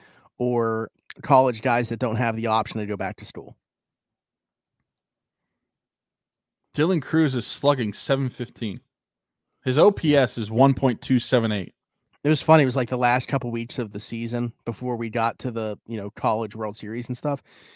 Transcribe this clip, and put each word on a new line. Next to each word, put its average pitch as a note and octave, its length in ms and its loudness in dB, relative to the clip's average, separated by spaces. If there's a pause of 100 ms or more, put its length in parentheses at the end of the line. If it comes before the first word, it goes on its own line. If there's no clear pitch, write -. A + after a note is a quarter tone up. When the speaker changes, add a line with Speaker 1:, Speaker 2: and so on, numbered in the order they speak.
(380)
Speaker 1:
or A2+ 540 -2 (320)
college C3 380 4
guys A#2+ 280 0
that A2+ 100 -6
don't A2+ 160 -2
have A#2 220 0
the A2+ 100 -4
option A2 320 -2
to G#2 60 -4
go G2+ 100 -6
back G2 220 -6
to G#2 80 -18
school. - 320 -16 (3250)
Speaker 2:
Dylan E3 260 2
Cruz D#3 340 2
is A#2 100 -2
slugging C3 480 0
seven C3+ 360 -2
fifteen. A2+ 500 -8 (840)
His C3 120 0
O G3 140 8
P D#3 240 0
S C3 220 2
is G#2+ 140 -6
one C3 220 6
point B2+ 280 0
two B2+ 180 2
seven A2+ 320 2
eight. G2+ 220 -6 (500)
Speaker 1:
It C#3+ 60 2
was D#3 120 2
funny. D#3+ 220 6
It - 20 4
was, B2 100 0
like, B2 140 -2
the B2+ 80 -2
last B2 320 2
couple B2+ 200 -2
weeks A#2 300 -6
of A2 140 -6
the G#2 60 -10
season A#2 520 -6 (140)
before B2 320 -6
we A2+ 120 -6
got A2+ 300 -2
to B2+ 120 -6
the, A2 360 -6
you A2+ 80 -8
know, G#2 140 -8
College A2+ 440 -2
World A2 220 -8
Series A2+ 320 -10
and B2+ 100 -6
stuff. C#3+ 240 -4 (340)